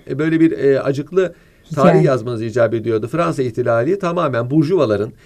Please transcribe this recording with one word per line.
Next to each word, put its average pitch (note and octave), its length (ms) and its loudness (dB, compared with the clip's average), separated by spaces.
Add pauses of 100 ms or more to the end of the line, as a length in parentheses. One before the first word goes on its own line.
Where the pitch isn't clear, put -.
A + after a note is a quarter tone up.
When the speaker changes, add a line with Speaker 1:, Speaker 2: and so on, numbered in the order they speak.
Speaker 1:
e, C#3 100 -6
böyle D#3+ 200 0
bir, D#3+ 120 4
e, C3+ 300 2
acıklı D#3+ 520 -2 (420)
tarih D3+ 140 6
Speaker 2:
Hikaye. D#3+ 160 6
Speaker 1:
yazmanız A#2+ 360 -2
icap A2+ 320 0
ediyordu. A2+ 340 -2
Fransa D#3 360 -2
ihtilali B2 560 -2
tamamen D#3 520 -2
burjuvaların C#3 600 0 (140)